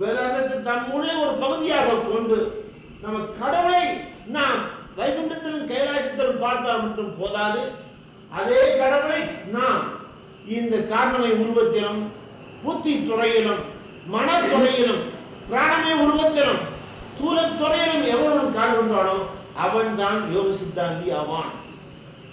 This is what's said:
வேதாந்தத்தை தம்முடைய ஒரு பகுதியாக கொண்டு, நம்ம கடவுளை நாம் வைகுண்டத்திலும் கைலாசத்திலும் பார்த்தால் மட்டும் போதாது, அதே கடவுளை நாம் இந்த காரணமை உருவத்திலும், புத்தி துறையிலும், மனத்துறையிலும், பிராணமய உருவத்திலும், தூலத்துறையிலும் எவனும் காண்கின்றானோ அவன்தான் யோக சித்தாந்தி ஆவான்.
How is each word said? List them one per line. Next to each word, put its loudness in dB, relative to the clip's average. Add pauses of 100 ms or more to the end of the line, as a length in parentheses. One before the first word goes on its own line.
வேதாந்தத்தை -2
தம்முடைய -2
ஒரு 0
பகுதியாக 0
கொண்டு, 0 (380)
நம்ம -6 (220)
கடவுளை 2 (440)
நாம் -2 (320)
வைகுண்டத்திலும் -2
கைலாசத்திலும் 0
பார்த்தால் 0
மட்டும் -4
போதாது, -2 (720)
அதே 4
கடவுளை 2 (340)
நாம் 0 (460)
இந்த 0
காரணமை 2
உருவத்திலும், 2 (600)
புத்தி 0
துறையிலும், 2 (520)
மனத்துறையிலும், 4 (480)
பிராணமய 2
உருவத்திலும், 4 (560)
தூலத்துறையிலும் 2
எவனும் 2
காண்கின்றானோ 4 (400)
அவன்தான் 0
யோக 2
சித்தாந்தி -4
ஆவான். -4 (840)